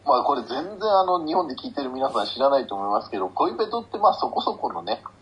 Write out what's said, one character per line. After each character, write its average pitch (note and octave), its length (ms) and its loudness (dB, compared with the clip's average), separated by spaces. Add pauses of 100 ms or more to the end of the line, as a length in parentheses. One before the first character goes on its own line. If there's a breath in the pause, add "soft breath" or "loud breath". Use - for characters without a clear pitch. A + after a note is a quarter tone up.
ま B2 120 6
あ、 A#2+ 40 2
こ B2 120 2
れ A#2+ 80 -4
全 A2+ 60 -10
然 F#3 420 -4
あ F#3+ 140 6
の、 F3 220 0
日 D#3+ 80 -2
本 F3+ 140 0
で B2+ 60 -6
聞 B2+ 140 -10
い A#2 40 -12
て D3 100 -4
る B2+ 80 -4
皆 C3 200 0
さ G#2+ 120 0
ん G#2 40 -2
知 - 120 -8
ら C3+ 120 4
な C#3 100 4
い A2+ 60 -6
と G2+ 80 -8
思 G2 100 -4
い G2+ 40 -2
ま G#2 140 2
す - 80 -14
け G#2 80 -4
ど、 F#2 100 -2
ポ - 200 0
イ - 80 -4
ペ G#3+ 100 2
ト A#3 140 -4
っ A3+ 40 -10
て - 140 -10
ま G#3 120 6
あ、 - 40 2
そ - 140 -2
こ - 140 -2
そ - 120 -2
こ - 180 -6
の - 100 -8
ね、 - 200 -4 (200)